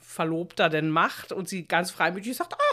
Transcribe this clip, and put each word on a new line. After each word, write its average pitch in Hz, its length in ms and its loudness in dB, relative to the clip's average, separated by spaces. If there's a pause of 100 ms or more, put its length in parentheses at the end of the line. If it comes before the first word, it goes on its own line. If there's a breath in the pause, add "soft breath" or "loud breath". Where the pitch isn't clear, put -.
Verlobter 170 680 -2
denn 156 220 2
macht. 170 420 0
Und 180 160 -6
sie 180 180 -8
ganz 180 240 2
freimütig 190 460 -2
sagt, - 180 -6 (180)